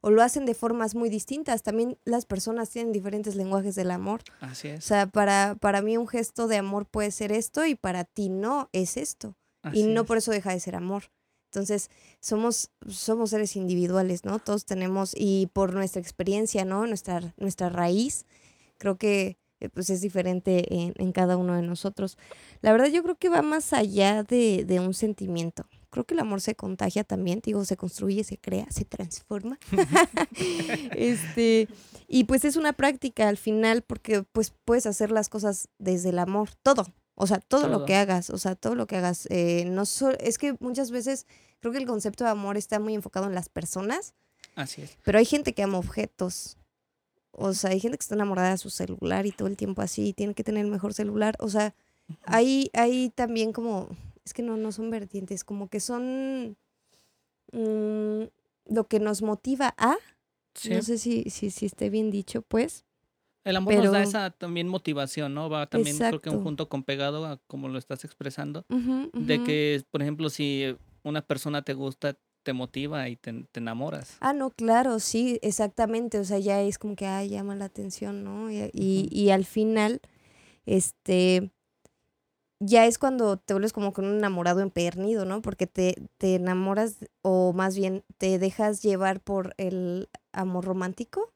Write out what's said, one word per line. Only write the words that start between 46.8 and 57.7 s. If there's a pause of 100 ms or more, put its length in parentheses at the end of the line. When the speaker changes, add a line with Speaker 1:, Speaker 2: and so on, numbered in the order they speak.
Speaker 1:
O
sea,
hay
gente
que
está
enamorada
de
su
celular
y
todo
el
tiempo
así,
y
tiene
que
tener
el
mejor
celular.
O
sea, (340)
Speaker 2:
Ujú.
Speaker 1:
hay,
hay
también
como, (340)
es
que
no,
no
son
vertientes,
como
que
son, (960)
mm, (460)